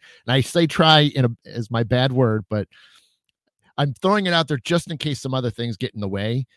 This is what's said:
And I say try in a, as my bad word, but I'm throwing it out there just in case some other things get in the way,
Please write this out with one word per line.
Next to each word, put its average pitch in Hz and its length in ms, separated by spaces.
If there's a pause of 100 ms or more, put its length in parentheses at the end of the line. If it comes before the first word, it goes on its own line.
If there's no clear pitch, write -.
(260)
And 117 60
I 135 80
say 170 260
try 156 340
in 143 240
a, 120 40 (160)
as - 260
my 117 120
bad 127 300
word, 113 360
but 104 200 (1080)
I'm 143 160
throwing 196 320
it 175 80
out 165 140
there 147 100
just 170 320
in 156 80
case 147 220
some 131 140
other 123 160
things 117 280
get - 160
in 107 60
the 101 80
way, 110 380 (100)